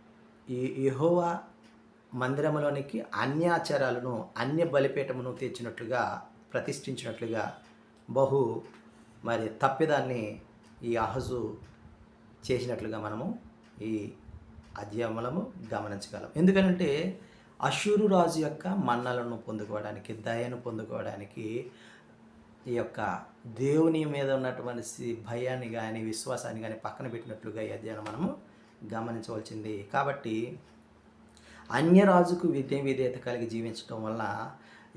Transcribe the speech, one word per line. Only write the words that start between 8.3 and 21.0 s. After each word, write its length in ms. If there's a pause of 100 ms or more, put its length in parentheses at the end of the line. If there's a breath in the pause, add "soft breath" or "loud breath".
మరి 240
తప్పిదాన్ని 920 (420)
ఈ 120
అహజు 640 (920)
చేసినట్లుగా 480
మనము 400 (420)
ఈ 320 (640)
అధ్యాయములము 720 (220)
గమనించగలం. 640
ఎందుకనంటే 840 (420 loud breath)
అషూరు 460
రాజు 320
యొక్క 280
మన్నలను 720
పొందుకోవడానికి, 760
దయను 480
పొందుకోవడానికి 1120 (960 loud breath)